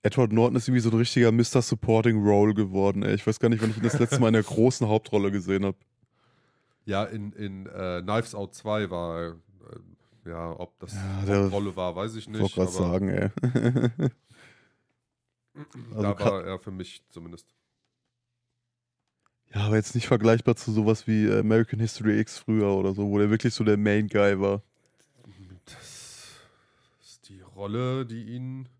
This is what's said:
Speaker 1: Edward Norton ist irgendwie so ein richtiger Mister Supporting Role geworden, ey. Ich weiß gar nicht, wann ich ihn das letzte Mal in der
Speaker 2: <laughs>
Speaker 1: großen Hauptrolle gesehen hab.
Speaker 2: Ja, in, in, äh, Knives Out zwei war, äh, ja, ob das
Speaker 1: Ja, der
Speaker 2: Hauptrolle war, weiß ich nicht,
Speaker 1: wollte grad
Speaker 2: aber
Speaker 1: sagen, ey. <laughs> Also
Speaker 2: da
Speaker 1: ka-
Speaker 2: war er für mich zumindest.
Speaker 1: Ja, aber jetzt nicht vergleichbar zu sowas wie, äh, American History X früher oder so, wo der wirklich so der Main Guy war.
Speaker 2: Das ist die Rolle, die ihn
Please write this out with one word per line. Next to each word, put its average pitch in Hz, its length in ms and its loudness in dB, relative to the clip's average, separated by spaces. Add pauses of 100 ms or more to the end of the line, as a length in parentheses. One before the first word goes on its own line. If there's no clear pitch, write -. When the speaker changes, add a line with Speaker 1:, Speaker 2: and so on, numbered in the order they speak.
Speaker 1:
Edward 110 280 2
Norton 113 240 4
ist 123 140 -2
irgendwie 123 120 2
so 113 80 2
ein 110 80 2
richtiger 117 360 4
Mister 120 280 2
Supporting 113 640 2
Role 104 280 6
geworden, 98 500 0
ey. 104 120 0
Ich - 120 -4
weiß 110 120 -2
gar 117 100 4
nicht, 110 120 2
wann 110 100 0
ich 107 60 -6
ihn 107 60 -4
das 120 160 0
letzte 120 220 2
Mal 117 80 6
in 110 60 4
der 110 80 4
Speaker 2:
<laughs> - 0 -
Speaker 1:
großen 120 440 2
Hauptrolle 104 440 0
gesehen 98 340 -2
hab. 98 100 -2 (1080)
Speaker 2:
Ja, 101 180 -2
in, 104 300 -10
in, 95 340 -12
äh, 90 340 -8
Knives 107 320 -4
Out 101 220 -10
zwei 107 340 -4
war, 85 420 -6
äh, 82 40 -16 (920)
ja, 82 300 -10
ob - 200 -14
das 92 140 -16
Speaker 1:
Ja, 98 320 -6
der 101 180 4
Speaker 2:
Hauptrolle 98 320 -2
war, 90 200 -6
weiß 110 200 -8
ich 107 140 -14
nicht, 107 120 -10
Speaker 1:
wollte 98 140 0
grad 92 120 0
Speaker 2:
aber 87 40 -6 (180)
Speaker 1:
sagen, 95 200 0
ey. 117 1000 0
<laughs> - 0 - (1800)
Also 107 100 -6
Speaker 2:
da 101 120 0
Speaker 1:
ka- 101 180 0
Speaker 2:
war 95 140 -6
er 92 140 -8
für 101 120 -14
mich 92 380 -14
zumindest. 85 440 -20 (2000)
Speaker 1:
Ja, 101 140 0
aber 107 80 2
jetzt 107 200 0
nicht 120 120 -2
vergleichbar 113 480 4
zu - 160 -8
sowas 107 360 2
wie, 107 180 2
äh, 104 140 2
American 110 400 2
History 110 400 0
X - 200 -4
früher 107 340 0
oder 98 200 0
so, 101 160 -4
wo 101 80 0
der 104 120 4
wirklich 107 240 0
so - 100 -4
der 107 140 4
Main 104 300 2
Guy 101 320 4
war. 98 220 0 (1040)
Speaker 2:
Das - 720 -20 (640)
ist - 280 -20
die 98 120 -20
Rolle, 110 640 -4
die 113 180 -12 (100)
ihn 127 360 -12 (100)